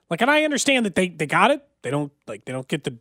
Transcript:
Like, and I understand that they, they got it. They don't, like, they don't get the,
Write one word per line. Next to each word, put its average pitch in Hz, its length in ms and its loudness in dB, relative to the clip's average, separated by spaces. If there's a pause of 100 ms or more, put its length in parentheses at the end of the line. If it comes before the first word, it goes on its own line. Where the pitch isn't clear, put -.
Like, 170 140 -4
and 254 80 4
I 302 140 4
understand 269 420 0
that 185 80 -6
they, 185 140 2
they 160 180 -6
got 170 240 4
it. 294 120 -2 (200)
They 123 80 -6
don't, 143 220 -4 (140)
like, 104 180 -14
they 127 80 -10
don't 131 160 -8
get 151 160 -4
the, 123 160 -8